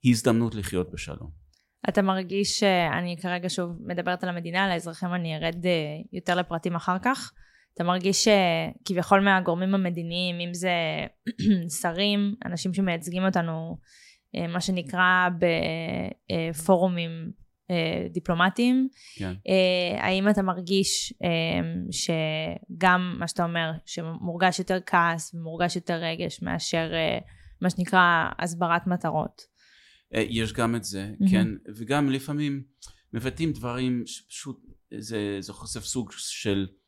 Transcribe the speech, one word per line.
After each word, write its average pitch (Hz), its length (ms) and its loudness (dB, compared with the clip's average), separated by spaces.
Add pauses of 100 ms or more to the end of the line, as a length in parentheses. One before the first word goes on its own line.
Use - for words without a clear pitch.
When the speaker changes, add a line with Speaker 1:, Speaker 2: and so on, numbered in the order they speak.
Speaker 1:
הזדמנות 117 500 4
לחיות 95 360 -2
בשלום. - 540 -12 (440)
Speaker 2:
אתה 202 120 2
מרגיש 190 580 0
ש-, - 40 2 (360)
אני 175 220 -4
כרגע 180 280 -4
שוב 175 300 -4
מדברת 175 440 -4
על 185 60 -4
המדינה, 175 340 -2
על 196 80 2
האזרחים 170 420 -4
אני 165 220 -2
ארד, 165 300 -4
אה, 180 60 4 (420)
יותר 175 220 -2
לפרטים 170 400 -2
אחר 180 260 0
כך. 262 320 -2 (400)
אתה 175 100 -6
מרגיש 180 440 2
שכביכול 180 960 4
מהגורמים 190 540 4
המדיניים, 175 640 -2
אם 175 140 -6
זה 180 180 -2 (580)
<clears throat> 175 520 2
שרים, 202 540 0 (100)
אנשים 180 280 -4
שמייצגים 175 520 0
אותנו, 165 520 -2 (580)
אה, 170 120 -4
מה 170 140 -2
שנקרא 180 680 2 (100)
ב-, 175 60 4 (840)
אה, 165 180 0 (160)
פורומים, 170 680 2 (400)
אה, 170 400 0
דיפלומטיים, 196 760 2 (300)
Speaker 1:
כן. 92 160 -4 (140)
Speaker 2:
אה, 180 580 2
האם 190 240 4
אתה 202 120 4
מרגיש, 185 720 0 (100)
אה, 175 60 0 (640)
שגם 170 1300 0
מה 165 80 -4
שאתה 175 160 -2
אומר, 170 280 -2 (140)
שמורגש 170 760 -2
יותר 185 260 0
כעס 170 480 0
ומורגש 170 420 -2
יותר 175 180 -4
רגש 165 480 -4
מאשר, 165 520 -2
אה, 160 240 0 (440)
מה 180 80 2
שנקרא 175 600 4 (100)
הסברת 170 480 0
מטרות? 165 540 -2 (720)
Speaker 1:
אה, 110 140 2
יש 113 240 -2
גם 117 220 0
את 104 80 -4
זה, 98 360 -8
Speaker 2:
מהמם. 196 120 6
Speaker 1:
כן, 185 160 6 (280)
וגם 135 340 2
לפעמים 139 540 -2 (500)
מבטאים 131 380 -2
דברים 123 540 -2
שפשוט - 560 -14 (360)
זה, 104 420 -4
זה 95 140 -12
חושף 110 300 -10
סוג - 280 -6
של - 560 -2 (200)